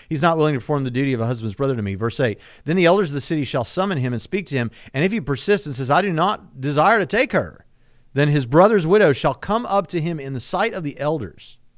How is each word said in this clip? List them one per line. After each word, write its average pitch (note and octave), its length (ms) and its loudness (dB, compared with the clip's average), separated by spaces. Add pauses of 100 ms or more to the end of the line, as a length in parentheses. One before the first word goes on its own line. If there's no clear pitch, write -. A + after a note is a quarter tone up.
He's C#3+ 140 -2
not E3 160 2
willing D3+ 160 2
to B2 60 -4
perform C#3 240 -4
the B2+ 60 -4
duty C3 220 -2
of A#2 80 -4
a A2+ 60 -2
husband's A2+ 280 -6
brother C3+ 220 -4
to A2 60 -4
me." G2 120 -4
Verse A2+ 260 -6
eight, A#2 180 -2 (260)
"Then D#3+ 120 -2
the F3+ 100 4
elders F#3 240 4
of C#3 40 -8
the C#3 60 -4
city D3+ 240 -4
shall B2+ 220 -4
summon F#3 320 -2
him B2+ 160 -2
and A2+ 80 -6
speak G3 240 -6
to C#3+ 100 -6
him, A#2 140 -2 (240)
and C#3 100 0
if G3 80 0
he A3+ 80 -2
persists D3+ 460 -2
and C#3 100 -8
says, B2+ 140 -2
'I E3 120 4
do G3+ 100 -2
not E3 460 -2
desire D3+ 420 2
to F3 60 0
take A#3+ 260 0
her,' A#2+ 340 -4 (480)
then C#3+ 140 4
his C#3+ 180 2
brother's F3+ 400 6
widow F#3 260 6
shall C3+ 220 -2
come A#3 320 -4
up G3 220 0
to F3 120 -4
him D#3+ 180 -4
in C3+ 140 -10
the B2+ 80 -6
sight G#3 320 -2
of F#3 120 -8
the C#3+ 140 -8
elders C#3+ 600 -6 (200)